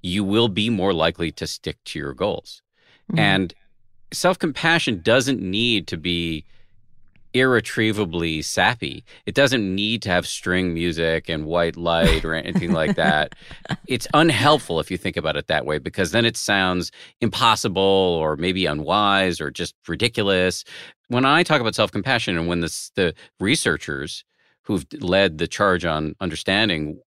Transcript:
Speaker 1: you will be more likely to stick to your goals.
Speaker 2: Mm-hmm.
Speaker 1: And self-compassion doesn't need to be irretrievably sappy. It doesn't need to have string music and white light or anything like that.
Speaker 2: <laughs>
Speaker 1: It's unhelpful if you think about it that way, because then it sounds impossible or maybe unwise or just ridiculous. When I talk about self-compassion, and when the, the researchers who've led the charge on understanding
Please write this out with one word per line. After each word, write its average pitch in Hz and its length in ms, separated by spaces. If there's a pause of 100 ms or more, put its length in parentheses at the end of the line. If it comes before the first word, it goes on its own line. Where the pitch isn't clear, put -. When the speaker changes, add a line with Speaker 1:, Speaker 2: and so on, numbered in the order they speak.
Speaker 1:
you 95 240
will 110 240
be 107 220
more 98 240
likely 82 380
to - 140
stick - 300 (100)
to - 120
your 69 160
goals. - 480 (480)
Speaker 2:
Mm-hmm. 170 80
Speaker 1:
And 98 360 (580)
self-compassion 165 920
doesn't 123 400
need 101 460
to - 80
be 82 480 (920)
irretrievably 104 1080
sappy. 95 640 (200)
It - 100
doesn't 120 400
need 104 280
to 104 80
have 87 160
string 92 480
music 82 560
and 78 160
white 85 300
light 82 480
or 80 100
anything 85 380
like 80 240
that. 76 420
Speaker 2:
<laughs> - 60 (440)
Speaker 1:
It's 123 260
unhelpful 147 680
if - 100
you 92 60
think 90 220
about 76 180
it 73 120
that 73 180
way, 76 120
because 85 340
then 117 120
it 117 120
sounds 92 560 (280)
impossible 107 640
or 87 540
maybe 90 300
unwise 92 720
or 73 100
just - 240 (140)
ridiculous. 101 760 (440)
When 123 180
I 151 160
talk 151 180
about 110 140
self-compassion, 107 640
and 85 100
when 87 120
the, - 340
the 87 200 (260)
researchers 78 840 (380)
who've 90 240 (140)
led 92 380
the 82 100
charge 92 360
on 78 360
understanding 87 880